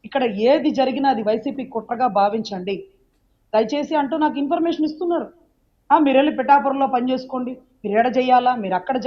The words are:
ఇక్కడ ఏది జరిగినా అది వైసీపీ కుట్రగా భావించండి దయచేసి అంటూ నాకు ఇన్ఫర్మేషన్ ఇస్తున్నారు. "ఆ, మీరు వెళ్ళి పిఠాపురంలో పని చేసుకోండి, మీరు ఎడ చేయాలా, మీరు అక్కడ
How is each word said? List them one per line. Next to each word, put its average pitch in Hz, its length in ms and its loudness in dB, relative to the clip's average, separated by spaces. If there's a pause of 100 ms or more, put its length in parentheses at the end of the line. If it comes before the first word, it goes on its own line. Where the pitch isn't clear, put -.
ఇక్కడ 254 180 -2
ఏది 247 480 2
జరిగినా 262 380 0
అది 240 120 0
వైసీపీ 233 440 -4
కుట్రగా 247 420 -4
భావించండి 202 760 -2 (720)
దయచేసి 285 400 0
అంటూ 285 220 0
నాకు 285 220 0
ఇన్ఫర్మేషన్ 320 460 0
ఇస్తున్నారు. 320 420 -4 (640)
"ఆ, 294 60 6
మీరు 277 200 4
వెళ్ళి 277 180 2
పిఠాపురంలో 269 520 2
పని 254 240 -2
చేసుకోండి, 254 460 -6 (280)
మీరు 208 140 0
ఎడ 240 180 2
చేయాలా, 247 380 4
మీరు 190 200 -2
అక్కడ 233 320 -2